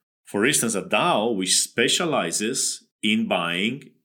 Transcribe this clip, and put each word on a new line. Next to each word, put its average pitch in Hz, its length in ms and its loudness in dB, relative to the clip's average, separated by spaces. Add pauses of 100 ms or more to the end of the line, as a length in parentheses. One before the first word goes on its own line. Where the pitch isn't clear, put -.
(240)
For 104 200 -2
instance, 127 300 2
a 90 80 -2
dao, 117 520 0
which 92 260 0
specializes 123 1200 -2 (180)
in 110 240 2
buying 95 640 -2 (140)